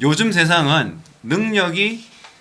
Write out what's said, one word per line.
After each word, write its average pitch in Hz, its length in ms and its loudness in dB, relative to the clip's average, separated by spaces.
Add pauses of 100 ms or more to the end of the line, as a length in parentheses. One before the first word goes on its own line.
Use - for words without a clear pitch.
요즘 156 320 0
세상은 160 680 2 (240)
능력이 202 840 -2 (360)